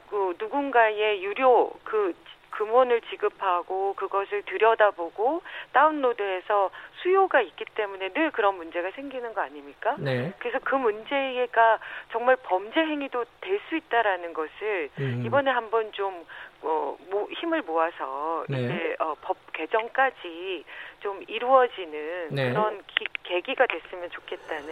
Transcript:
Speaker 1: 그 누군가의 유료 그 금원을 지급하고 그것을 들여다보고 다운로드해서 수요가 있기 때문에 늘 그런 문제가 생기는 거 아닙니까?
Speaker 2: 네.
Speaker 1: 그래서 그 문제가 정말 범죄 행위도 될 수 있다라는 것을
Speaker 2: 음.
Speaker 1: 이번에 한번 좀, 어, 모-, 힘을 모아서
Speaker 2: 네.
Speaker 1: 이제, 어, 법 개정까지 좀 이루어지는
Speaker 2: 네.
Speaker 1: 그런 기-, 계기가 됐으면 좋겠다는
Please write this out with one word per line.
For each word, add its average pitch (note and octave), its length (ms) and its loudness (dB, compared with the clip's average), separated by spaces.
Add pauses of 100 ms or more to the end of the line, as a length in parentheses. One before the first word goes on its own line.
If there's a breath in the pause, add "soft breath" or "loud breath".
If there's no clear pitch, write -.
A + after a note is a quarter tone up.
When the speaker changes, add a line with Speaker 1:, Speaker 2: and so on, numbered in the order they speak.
Speaker 1:
그 F#3+ 300 0
누군가의 A3 840 2
유료 G#3 480 4 (140)
그 G3+ 300 0 (360)
금원을 A#3 600 4
지급하고 F#3+ 840 -2
그것을 G3 480 -2
들여다보고 G#3 1000 2 (300 loud breath)
다운로드해서 G#3+ 1000 2 (320 loud breath)
수요가 F4+ 400 6
있기 A3 320 -8
때문에 F#3+ 400 -4
늘 D#4 160 2
그런 G3+ 260 2
문제가 E3+ 360 -6
생기는 C4 420 -10
거 G3+ 80 -2
아닙니까? C#3+ 560 -4
Speaker 2:
네. C#3 400 -2
Speaker 1:
그래서 A#4 260 -4
그 - 100 0
문제가 A#3+ 1040 2 (340 loud breath)
정말 A#3+ 240 4
범죄 G#3 440 0
행위도 C#4 460 -2 (160)
될 G3 140 0 (120)
수 E4 60 -4
있다라는 G3+ 580 0
것을 D#3+ 580 -4 (100)
Speaker 2:
음. B2 260 -2
Speaker 1:
이번에 C4+ 240 2
한번 A3+ 420 0
좀, G3+ 320 -6 (380 loud breath)
어, D3+ 340 -2 (140)
모-, - 220 -2
힘을 E4 300 -2
모아서 D#3+ 840 -2
Speaker 2:
네. C3 140 -2
Speaker 1:
이제, E3 380 -4
어, C#3+ 220 -2
법 - 140 -4 (160)
개정까지 F#3 1120 -2 (360 loud breath)
좀 G3 260 -6
이루어지는 F#3 1040 2
Speaker 2:
네. C3+ 200 0
Speaker 1:
그런 G#3+ 360 0
기-, - 200 -4 (180)
계기가 F3+ 420 0
됐으면 F3 440 -8
좋겠다는 D#3 600 -12